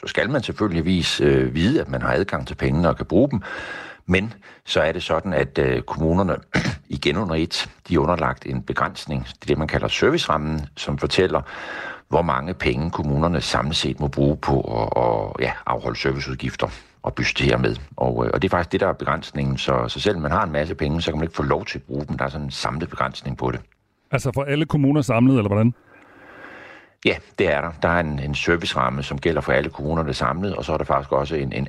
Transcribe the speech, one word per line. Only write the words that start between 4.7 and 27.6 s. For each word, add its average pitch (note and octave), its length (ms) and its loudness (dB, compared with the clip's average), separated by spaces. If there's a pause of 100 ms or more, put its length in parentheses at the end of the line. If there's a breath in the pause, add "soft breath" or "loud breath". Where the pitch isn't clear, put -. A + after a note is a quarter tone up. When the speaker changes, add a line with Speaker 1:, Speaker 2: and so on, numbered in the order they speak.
Speaker 1:
er D#2+ 120 4
det E2+ 100 -6
sådan, D#2+ 300 -2
at, C#2+ 260 0
øh, B1+ 240 2
kommunerne E2 540 2 (180)
<clears throat> - 340 -2
igen D2 280 0
under F#2+ 180 -2
et, - 360 -2 (180)
de F2+ 60 0
er D#2 40 4
underlagt D2 480 0
en B1+ 160 -4
begrænsning. - 640 -4
Det - 180 -16
er - 40 -16
det, C#2+ 120 2
man D#2 100 0
kalder A#1+ 200 0
servicerammen, D#2 720 2 (160)
som C#2 220 -4
fortæller, D#2 440 2 (640 loud breath)
hvor E2 140 4
mange D2+ 320 0
penge C2+ 360 0
kommunerne D2+ 500 0
samlet C2 360 0
set C2+ 240 -2
må D2 80 0
bruge C#2+ 280 4
på - 240 2
at, A1 440 0
at, A1 420 0
ja, B1 60 -2 (140)
afholde A#1+ 320 -2
serviceudgifter C2+ 680 -2 (360 loud breath)
og - 120 -4
budgettere - 440 2
med. B1 180 0 (200)
Og, A#1+ 300 0
øh, - 80 0
og - 80 0
det F#3+ 60 4
er - 20 -6
faktisk F2 220 0
det, F#2 80 2
der G2 60 2
er E2+ 60 2
begrænsningen. C#2 640 -2
Så, B1+ 300 0
så C2+ 120 -6
selvom F2+ 220 0
man C#2+ 80 -2
har G2 140 2
en E2 80 -4
masse D2+ 220 -2
penge, D#2 280 0
så E2+ 80 -2
kan D#2 80 -2
man D#2+ 60 0
ikke - 100 -4
få D2+ 80 -2
lov C#2+ 220 0
til - 140 -8
at C#2 40 -10
bruge C#2+ 260 -6
dem. C2 100 -4
Der C2 60 -2
er C2+ 40 -2
sådan D2 180 -8
en C2 40 -8
samlet - 400 -4
begrænsning C2 460 -4
på B1 140 -2
det. A#1+ 100 -4 (500)
Speaker 2:
Altså C3 240 -2
for C3+ 80 0
alle C#3+ 240 0
kommuner C#3+ 360 4
samlet, B2+ 340 6
eller G#2 120 4
hvordan? A2 260 4 (1300 loud breath)
Speaker 1:
Ja, F#2 100 4 (240)
det F2+ 140 4
er C#2+ 80 2